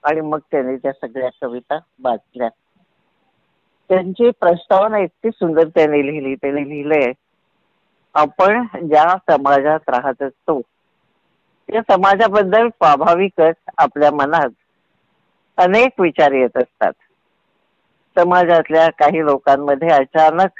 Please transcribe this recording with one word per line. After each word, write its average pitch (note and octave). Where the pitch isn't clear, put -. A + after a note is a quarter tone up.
आणि D#3
मग D3+
त्याने C3
त्या C3+
सगळ्या B2+
कविता B2
वाचल्या. A#2+
त्यांची F#3
प्रस्तावना G3
इतकी F#3+
सुंदर D#3+
त्याने D3+
लिहिली. C3+
त्याने C#3+
लिहिलंय, D3
"आपण F#3+
ज्या D#3
समाजात C#3+
राहत C3
असतो C3+
त्या A3+
समाजाबद्दल G3
स्वाभाविकच E3
आपल्या D3
मनात D3
अनेक G3+
विचार D#3
येत B2+
असतात. A2
समाजातल्या E3+
काही D3+
लोकांमध्ये C#3+
अचानक D#3+